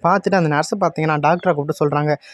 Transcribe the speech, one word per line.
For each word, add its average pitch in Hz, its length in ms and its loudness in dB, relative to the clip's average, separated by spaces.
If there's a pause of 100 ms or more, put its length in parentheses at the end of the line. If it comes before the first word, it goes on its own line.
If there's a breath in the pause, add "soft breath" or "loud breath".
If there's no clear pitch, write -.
பார்த்துட்டு 190 380 2
அந்த 156 120 0
நர்ஸ் 156 240 -2
பார்த்தீங்கன்னா, 160 440 -2
டாக்டரை 170 340 2
கூப்பிட்டு 147 260 -4
சொல்றாங்க, 147 320 0 (220 loud breath)